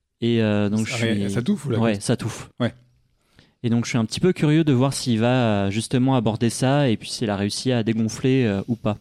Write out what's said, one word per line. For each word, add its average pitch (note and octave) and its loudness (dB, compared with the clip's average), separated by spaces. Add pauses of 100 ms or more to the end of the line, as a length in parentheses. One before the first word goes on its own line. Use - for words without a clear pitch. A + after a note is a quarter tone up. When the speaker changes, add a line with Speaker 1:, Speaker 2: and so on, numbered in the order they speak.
(200)
Speaker 1:
Et, A#2 2
euh, G#2 2
donc G#2+ -2
Speaker 2:
Ça, - -6
Speaker 1:
je A#2 -2
suis G2+ -2
Speaker 2:
ça G#2+ -2
touffe G3 -2
ou C3+ -4
la A2+ 0
Speaker 1:
Ouais, A2+ 2
Speaker 2:
grosse G2+ -6
Speaker 1:
ça A#2+ 0
touffe. - -8
Speaker 2:
Ouais. A#2 -2 (880)
Speaker 1:
Et A#2+ -2
donc A#2 2
je - -8
suis B2+ 0
un A2 2
petit - -6
peu F#3 4
curieux D#3 2
de D3+ 2
voir C3 2
s'il A#2 0
va, A#2 2 (380)
euh, G2 -2
justement B2 0
aborder A2+ 0
ça C#3 2
et G#2+ 2
puis - -10
s'il A2 -4
a G2+ -2
réussi G2+ -2
à A#2+ 0
dégonfler, A2+ 0
euh, G#2 0
ou B2 -2
pas. G#2+ -4